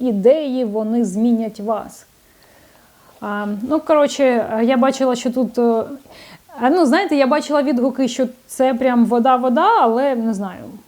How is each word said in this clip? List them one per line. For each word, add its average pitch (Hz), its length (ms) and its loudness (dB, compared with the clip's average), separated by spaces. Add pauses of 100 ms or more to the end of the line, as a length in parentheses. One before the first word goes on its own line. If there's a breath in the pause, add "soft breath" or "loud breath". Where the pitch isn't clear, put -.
ідеї, 254 640 0
вони 220 400 -2
змінять 220 560 -2
вас. 208 460 -8 (1120 soft breath)
А, 208 260 -8 (160)
ну, 285 180 -2
коротше, 277 640 2 (180)
я 254 120 2
бачила, 262 400 2
що 247 140 -4
тут, 247 280 -2
е, 233 240 2 (760 loud breath)
а, 247 100 2
ну, 339 160 4
знаєте, 320 300 2
я 277 100 4
бачила 294 360 0
відгуки, 254 460 0
що 247 180 -2 (200)
це 262 280 0
прям 247 300 2
вода-вода, 247 640 2 (120)
але 254 360 0
не 226 180 -2
знаю. 190 300 -10 (240)